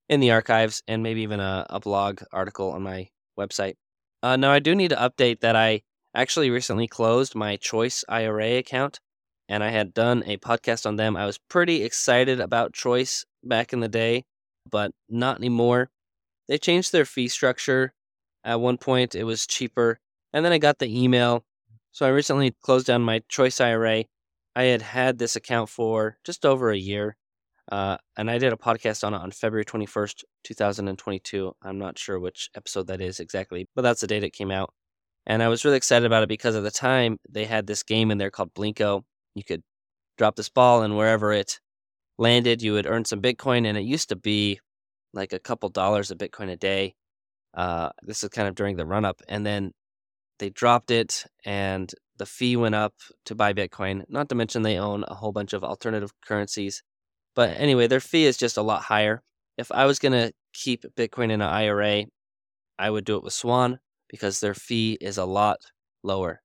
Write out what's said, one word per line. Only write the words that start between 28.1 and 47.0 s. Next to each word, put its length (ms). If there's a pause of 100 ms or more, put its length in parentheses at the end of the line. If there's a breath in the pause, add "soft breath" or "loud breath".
and 120
I 60
did 160
a 40
podcast 460
on 120
it 20
on 140
February 340
twenty-first, 580 (220)
two 80
thousand 360
and 100
twenty-two. 640
I'm 160
not 200
sure 220
which 340
episode 340
that 120
is 180
exactly, 560
but 60
that's 220
the 40
date 180
it 100
came 160
out. 240 (520)
And 160
I 60
was 160
really 140
excited 260
about 180
it 60
because 260
at 80
the 80
time, 480 (120)
they 160
had 200
this 160
game 280
in 80
there 120
called 220
Blinko. 520 (300)
You 80
could 200 (560)
drop 180
this 140
ball, 320
and 160
wherever 340
it 280 (580)
landed, 420
you 140
would 120
earn 200
some 160
Bitcoin, 440
and 120
it 60
used 260
to 60
be, 440 (540)
like, 180
a 60
couple 320
dollars 400
a 40
Bitcoin 360
a 60
day. 380 (600)